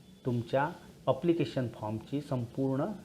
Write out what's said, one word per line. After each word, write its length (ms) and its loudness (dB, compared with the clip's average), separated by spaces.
तुमच्या 440 2
ॲप्लिकेशन 600 2
फॉर्मची 540 -4
संपूर्ण, 640 0